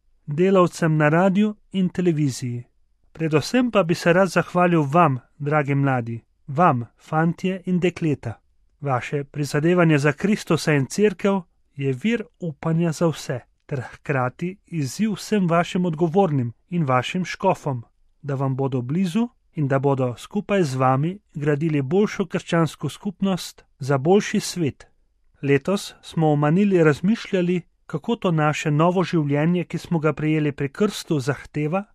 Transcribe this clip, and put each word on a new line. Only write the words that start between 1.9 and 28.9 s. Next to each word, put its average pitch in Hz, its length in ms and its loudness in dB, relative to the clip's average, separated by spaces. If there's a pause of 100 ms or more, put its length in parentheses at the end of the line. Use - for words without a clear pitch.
Predvsem 160 580 0
pa 202 120 2
bi 170 120 0
se - 180 2
rad 190 160 4
zahvalil 175 540 2
vam, 143 360 2 (200)
dragi 147 360 0
mladi, 123 460 0 (260)
vam, 139 400 2 (120)
fantje 175 680 -2
in 180 140 0
dekleta. 139 600 -2 (400)
Vaše 143 440 -4
prizadevanje 156 760 2
za 143 140 2
Kristusa 185 600 -2
in 139 140 2
Cerkev 196 540 0 (360)
je 139 160 -2
vir 151 320 -2 (160)
upanja 165 520 -2
za 175 140 0
vse, 143 340 -4 (260)
ter 135 160 -6 (100)
hkrati 139 640 -4 (100)
izziv 170 460 -2
vsem 196 360 -2
vašim 175 380 0
odgovornim 156 680 0 (180)
in 175 140 -2
vašim 131 400 0
škofom, 143 600 -4 (380)
da 143 120 -6
vam 135 220 -2
bodo 131 260 -2
blizu 180 460 -2 (260)
in 147 140 -2
da 135 100 0
bodo 131 380 0
skupaj 202 460 -2
z 131 120 -2
vami 135 440 0 (160)
gradili 147 480 0
boljšo 190 440 0
krščansko 165 600 -2
skupnost - 760 -6 (140)
za 139 200 0
boljši 190 420 2
svet. - 460 -4 (560)
Letos 143 600 0
smo 156 300 0
v 147 40 2
Manili 170 480 4
razmišljali, 180 760 0 (260)
kako 226 300 -4
to 196 140 -2
naše 151 400 0
novo 170 340 2